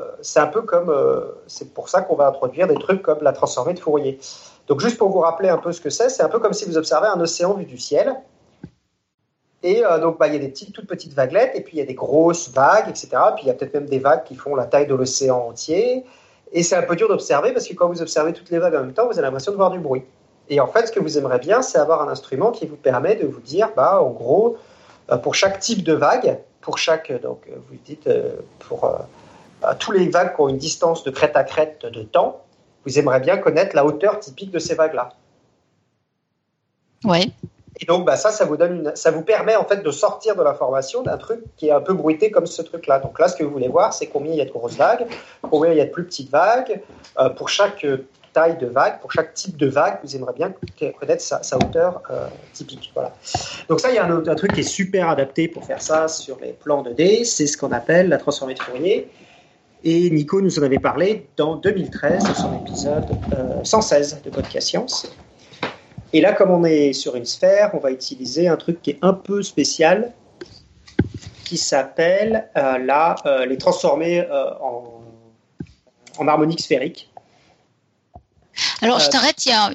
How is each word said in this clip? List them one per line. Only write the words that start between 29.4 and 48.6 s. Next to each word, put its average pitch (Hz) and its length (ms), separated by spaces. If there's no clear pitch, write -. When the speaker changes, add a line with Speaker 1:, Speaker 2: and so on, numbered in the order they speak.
Speaker 1:
euh, - 160
tous 226 140
les 185 160
vagues 180 260
qui 156 60
ont 139 80
une 135 80
distance 160 480
de 139 60
crête 147 260
à 135 80
crête - 400
de 113 180
temps, 196 380
vous 135 140
aimeriez 131 220
bien 170 160
connaître 156 360
la 143 120
hauteur 160 340
typique - 320
de 170 80
ces 165 160
vagues-là. 151 380
Speaker 2:
Ouais. 185 260
Speaker 1:
Et - 60
donc, 175 200
bah, 170 100
ça, 208 160
ça 196 140
vous 147 120
donne 175 200
une, 151 180
ça - 160
vous 160 100
permet, 214 340
en 190 80
fait, 196 200
de 156 80
sortir 208 440
de 180 60
l'information 139 640
d'un 156 140
truc 233 240
qui 156 100
est 147 40
un 143 100
peu 185 120
bruité 160 380
comme 170 160
ce - 160
truc-là. 147 360
Donc 135 200
là, 165 80
ce 180 80
que 165 80
vous 147 80
voulez 131 160
voir, 147 260
c'est - 140
combien 147 260
il 160 40
y 151 40
a 131 40
de - 60
grosses 120 260
vagues, 143 280
combien 160 280
il 160 60
y 147 40
a 131 40
de - 60
plus 170 140
petites 127 260
vagues. 208 500
Euh, 127 100
pour 135 200
chaque, 202 360
euh, 135 220
taille 165 240
de 131 100